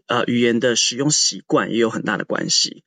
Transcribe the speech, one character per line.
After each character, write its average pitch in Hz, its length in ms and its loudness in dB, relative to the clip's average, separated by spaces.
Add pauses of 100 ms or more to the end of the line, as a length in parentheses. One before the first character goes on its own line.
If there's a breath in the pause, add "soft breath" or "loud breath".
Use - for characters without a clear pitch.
呃， 120 200 -2
语 120 140 0
言 117 200 2
的 120 160 2
使 - 200 -2
用 139 140 0
习 - 380 0
惯 107 240 0
也 101 60 -2
有 113 120 2
很 - 140 -6
大 104 140 -2
的 - 60 -4
关 - 280 -4
系。 - 360 -2